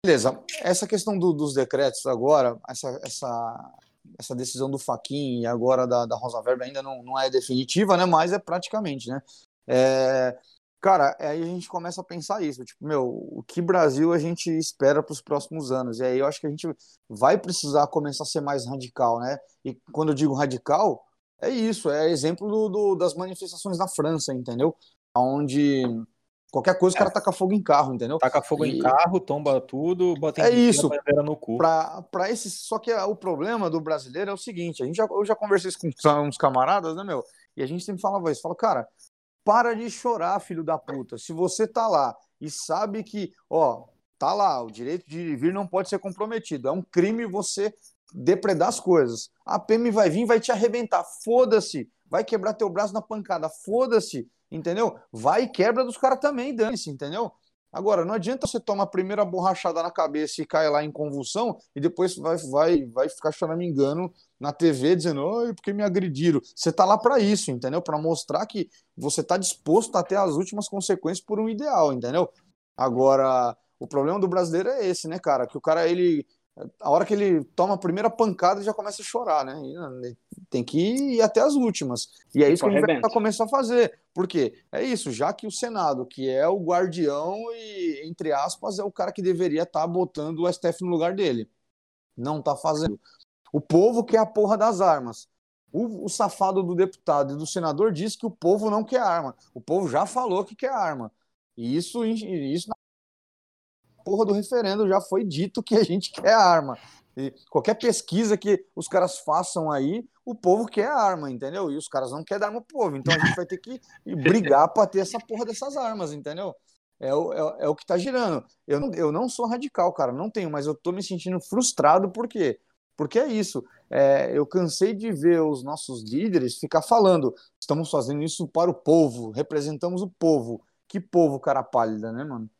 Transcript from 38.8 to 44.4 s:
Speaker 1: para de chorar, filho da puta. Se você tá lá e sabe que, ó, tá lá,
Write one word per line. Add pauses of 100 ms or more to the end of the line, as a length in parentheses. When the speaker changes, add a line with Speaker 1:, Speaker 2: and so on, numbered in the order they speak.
Speaker 1:
para
de
chorar,
filho
da
puta.
Se
você
tá
lá (240)
e
sabe
que, (180)
ó, (340)
tá
lá,